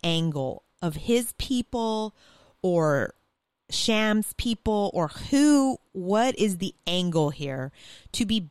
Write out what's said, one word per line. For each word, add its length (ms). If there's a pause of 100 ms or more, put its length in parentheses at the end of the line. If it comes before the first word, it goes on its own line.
angle 600 (180)
of 140
his 420
people 760 (480)
or 520 (560)
Sham's 600
people 640
or 140
who, 680 (140)
what 460
is 200
the 160 (120)
angle 440
here 400 (420)
to 120
be 260